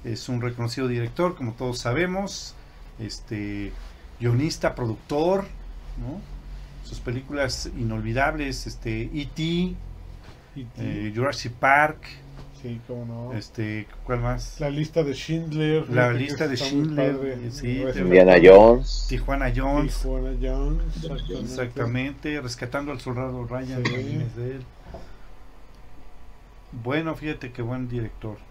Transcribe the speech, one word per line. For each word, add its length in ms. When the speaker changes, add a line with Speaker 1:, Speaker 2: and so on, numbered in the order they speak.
Speaker 1:
es 240
un 140
reconocido 460
director, 460
como 200
todos 260
sabemos, 760
este, 720
guionista, 560
productor, 720
¿no? 220
Sus 160
películas 800
inolvidables, 920
este, 360
E 200
T, 420
Speaker 2:
E 60
T. 20
Speaker 1:
eh, 380
Jurassic 380
Park. 460
Speaker 2:
Sí, 260
cómo 180
no. 320
Speaker 1:
Este, 500
¿cuál 180
más? 380
Speaker 2:
La 100
lista 340
de 100
Schindler, 760
Speaker 1:
La 200
Speaker 2:
fíjate 40
que 60
Speaker 1:
lista 280
de 80
Speaker 2:
está 100
muy 200
Speaker 1:
Schindler, 320
Speaker 2:
padre. 200
Speaker 1:
sí, 320
Speaker 2:
Rescatando 160
Speaker 3:
Indiana 420
Jones. 680
Speaker 1:
Tijuana 460
Jones. 420
Speaker 2:
Tijuana 340
Jones, 420
exactamente. 480
Speaker 1:
Exactamente, 1000
Rescatando 500
al 80
Soldado 460
Ryan, 400
Speaker 2:
Sí. 60
Speaker 1:
también 300
es 140
de 160
él. 140
Bueno, 320
fíjate 360
qué 100
buen 260
director. 500